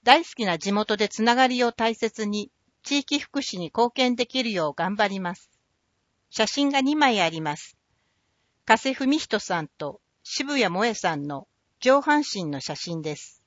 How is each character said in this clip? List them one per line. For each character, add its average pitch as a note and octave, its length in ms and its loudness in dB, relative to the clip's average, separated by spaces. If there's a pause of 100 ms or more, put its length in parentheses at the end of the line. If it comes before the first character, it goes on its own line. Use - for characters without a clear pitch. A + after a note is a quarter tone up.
大 D4 220 6
好 - 60 -12
き A3 160 -4
な E3+ 120 0
地 G3 140 -2
元 G#3 240 0
で G3+ 140 0
つ - 120 -4
な A#3+ 120 4
が C4 120 6
り B3 160 0
を A#3 100 2
大 A3+ 220 0
切 A3 320 -4
に、 G#3 240 -4 (320)
地 C#4+ 180 0
域 - 180 -2
福 - 220 -4
祉 - 180 -8
に E3+ 80 -6
貢 A#3 240 0
献 B3 260 0
で A#3+ 100 -2
き C4 160 -4
る A#3 80 -2
よ E3 200 0
う - 40 -12
頑 G3 220 -2
張 G#3 120 2
り G3 120 -6
ま F3+ 140 -6
す。 - 160 -20 (800)
写 A3 160 0
真 C#4+ 240 0
が C#4 100 2
二 C#4 160 2
枚 B3+ 240 4
あ E3+ 80 2
り D#3+ 140 -4
ま D3+ 160 -4
す。 - 180 -20 (880)
加 A3+ 140 6
瀬 C4 160 -2
文 C#4 240 2
人 G#3 220 -2
さ F3 200 -2
ん D3+ 80 -8
と - 320 -12 (220)
渋 C#4+ 360 -4
谷 F#3 160 2
萌 G#3+ 200 0
さ E3+ 200 -2
ん C#3+ 120 -6
の C#3+ 200 -8 (340)
上 C4 200 6
半 D4 200 6
身 G3 260 -4
の C#3 140 -6
写 D3 160 -8
真 E3 260 -8
で D3+ 140 -6
す。 - 300 -20